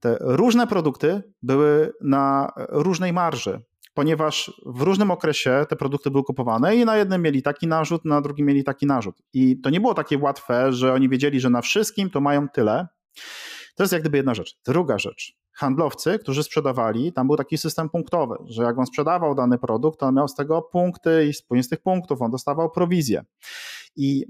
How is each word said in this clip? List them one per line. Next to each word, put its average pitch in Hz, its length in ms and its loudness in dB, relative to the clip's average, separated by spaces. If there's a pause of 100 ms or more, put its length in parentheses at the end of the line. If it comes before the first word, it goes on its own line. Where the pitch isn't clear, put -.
Te 117 160 0
różne 226 480 2
produkty 170 560 -2 (200)
były 147 580 4
na 139 520 0 (160)
różnej 175 440 0
marży, 151 480 -2 (320)
ponieważ 156 720 -2
w 123 160 -8
różnym 190 300 2
okresie 147 580 0
te 156 60 -2
produkty 139 360 -4
były 135 120 2
kupowane 131 520 0
i 240 100 4
na 220 120 2
jednym 190 240 2
mieli 147 200 0
taki 147 260 -2
narzut, 160 380 0
na 147 160 2
drugim 143 240 -2
mieli 139 180 2
taki 139 220 -4
narzut. 123 360 -2 (120)
I 127 280 4
to 139 80 -2
nie 165 120 2
było 226 120 2
takie 151 240 -2
łatwe, 131 560 0
że 127 200 2
oni 131 160 4
wiedzieli, 135 300 0
że 127 100 2
na 120 120 4
wszystkim 202 480 -2
to 143 120 -2
mają 143 280 0
tyle. 123 380 0 (880)
To - 80 0
jest 185 100 0
jak 170 80 0
gdyby 147 160 0
jedna 135 160 2
rzecz. 95 320 -8
Druga 135 340 0
rzecz. - 380 -10 (180)
Handlowcy, 151 640 0
którzy 143 240 -4
sprzedawali, 131 720 -2
tam 131 140 0
był 147 100 4
taki 156 200 -2
system 160 320 -4
punktowy, 156 460 -2 (100)
że 113 180 -4
jak 120 160 0
on 127 60 2
sprzedawał 151 500 0
dany 123 220 2
produkt, 123 420 0
to 147 60 -2
on 131 100 2
miał 139 120 2
z - 80 -10
tego 156 260 -2
punkty 165 640 0
i 147 80 0
z, - 80 -10
później 123 220 0
z 123 60 -6
tych - 120 -4
punktów 175 400 -2
on 117 100 -2
dostawał 143 380 -4
prowizję. 165 540 0 (720)
I 139 340 -2